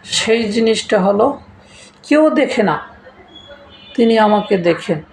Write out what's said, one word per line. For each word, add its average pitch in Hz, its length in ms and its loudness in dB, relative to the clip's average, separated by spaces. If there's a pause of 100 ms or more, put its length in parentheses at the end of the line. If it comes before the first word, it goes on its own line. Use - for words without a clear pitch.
সেই 226 480 -2
জিনিসটা 220 480 0
হলো, 208 400 0 (600)
কেউ 302 280 2
দেখে 247 320 -2
না, 165 180 -2 (1120)
তিনি 226 240 2
আমাকে 208 400 2
দেখেন 165 440 -2 (100)